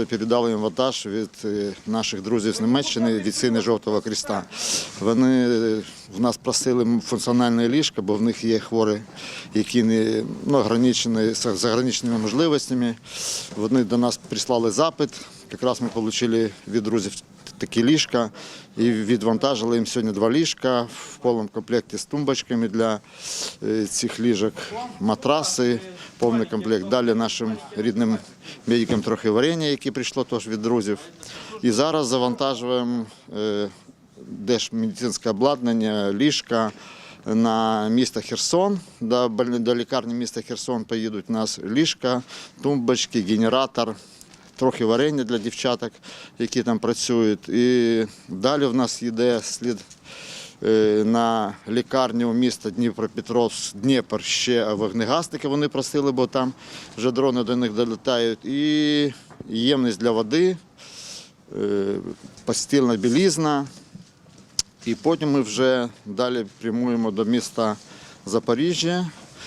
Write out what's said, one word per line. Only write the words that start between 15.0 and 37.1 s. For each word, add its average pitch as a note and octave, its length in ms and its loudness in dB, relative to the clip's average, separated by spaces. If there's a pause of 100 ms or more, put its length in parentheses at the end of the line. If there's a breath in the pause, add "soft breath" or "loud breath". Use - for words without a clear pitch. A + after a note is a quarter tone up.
якраз B2 300 0
ми A#2 140 -2
отримали A2+ 560 0 (160)
від G#2+ 160 0
друзів G#2+ 280 0 (460)
такі - 260 -2
ліжка B2 460 2 (480 loud breath)
і A#2 140 4
відвантажили A2+ 840 2
їм A2+ 100 2
сьогодні A2 260 -2
два G2+ 200 2
ліжка C3 500 0
в - 360 -10
повному A#2 320 0
комплекті A2 480 -4
з - 80 -8
тумбочками C3 640 -2
для, A2 320 0 (640 loud breath)
е, G#2+ 220 0
цих - 340 -4
ліжок, A2 340 2 (460 loud breath)
матраси, A#2+ 800 0 (380 loud breath)
повний A#2 300 2
комплект. G#2 400 -2
Далі A#2 260 2
нашим A2+ 400 -2 (240)
рідним A2 400 0 (500 loud breath)
медикам A2+ 340 2
трохи A2+ 280 0
варення, D#3 360 2
яке C#3+ 260 -2
прийшло B2+ 320 -4
теж A2 240 -4
від A2 140 -4
друзів. G#2+ 380 0 (600 loud breath)
І A#2+ 100 4
зараз D3 360 2
завантажуємо, B2 960 0 (320 loud breath)
е, G#2 320 -2 (580 loud breath)
держмедицинське A2+ 1040 -2
обладнання, A2 840 2
ліжка A#2 580 0 (540 loud breath)